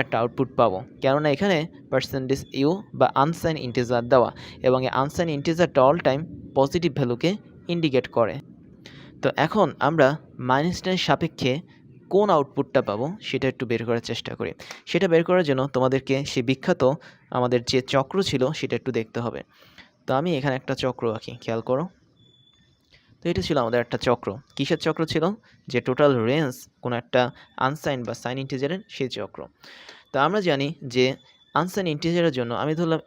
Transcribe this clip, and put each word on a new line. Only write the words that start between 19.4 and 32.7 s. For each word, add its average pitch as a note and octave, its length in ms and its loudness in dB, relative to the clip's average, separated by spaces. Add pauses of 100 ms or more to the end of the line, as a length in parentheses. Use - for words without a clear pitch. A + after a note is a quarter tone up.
তো - 140 -4
আমি E3 180 -2
এখানে C3+ 180 -2
একটা C3+ 180 -6 (100)
চক্র B2+ 200 -2 (140)
আঁকি, - 160 -12 (100)
খেয়াল A2+ 260 -4
করো। C3+ 160 0 (1400)
তো E3+ 100 -2
এটা F3+ 100 0
ছিল E3+ 220 0
আমাদের A#2 220 2
একটা - 120 -6
চক্র। - 300 0 (280)
কিসের D#3 300 0
চক্র E3 200 0
ছিল? D#3 180 -2 (480)
যে B2 160 0
টোটাল C#3+ 240 4 (180)
রেঞ্জ C#3 240 0 (300)
কোনো B2 180 -2
একটা B2 300 2 (360)
আনসাইন C#3 400 -4
বা A#2 60 -6
সাইন A#2+ 300 -8
ইন্টিজারের C#3 360 -4 (160)
সেই C3 220 -4
চক্র। - 220 -10 (720)
তো C3+ 80 0
আমরা E3+ 200 2 (100)
জানি C#3 180 0 (280)
যে B2+ 200 4 (380)
আনসাইন F#3 340 0
ইন্টিজারের E3 440 0
জন্য B2 220 -2
আমি C3 260 -2